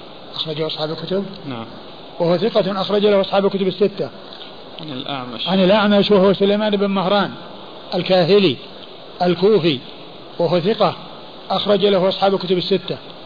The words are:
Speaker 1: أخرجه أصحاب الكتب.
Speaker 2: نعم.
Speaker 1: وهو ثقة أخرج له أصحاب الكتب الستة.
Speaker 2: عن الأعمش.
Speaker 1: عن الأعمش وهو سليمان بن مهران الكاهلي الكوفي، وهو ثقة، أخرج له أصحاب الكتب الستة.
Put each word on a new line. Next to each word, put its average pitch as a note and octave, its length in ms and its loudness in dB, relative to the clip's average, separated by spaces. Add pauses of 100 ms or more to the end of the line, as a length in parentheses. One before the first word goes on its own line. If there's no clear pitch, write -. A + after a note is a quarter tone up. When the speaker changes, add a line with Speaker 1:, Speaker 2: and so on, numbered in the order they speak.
(360)
Speaker 1:
أخرجه D#3 320 -4
أصحاب D#3 240 -6
الكتب. F3+ 340 -4 (200)
Speaker 2:
نعم. A#2+ 200 -8 (540)
Speaker 1:
وهو E3+ 180 2
ثقة G3+ 440 0
أخرج G3+ 240 0
له G3+ 160 4
أصحاب G3 240 0
الكتب G3 220 0
الستة. F#3 420 -2 (720)
Speaker 2:
عن D#3 80 -12
الأعمش. B2+ 580 -8
Speaker 1:
عن F#3+ 160 2
الأعمش G3+ 480 6
وهو G3 220 6
سليمان G#3 420 2
بن G3 120 0
مهران G3 440 0 (640)
الكاهلي F3+ 600 4 (640)
الكوفي، F3 580 4 (600)
وهو E3+ 200 2
ثقة، F#3+ 360 2 (540)
أخرج G3 360 2
له F#3+ 220 4
أصحاب F#3+ 260 2
الكتب F3+ 240 0
الستة. F3 400 -2 (280)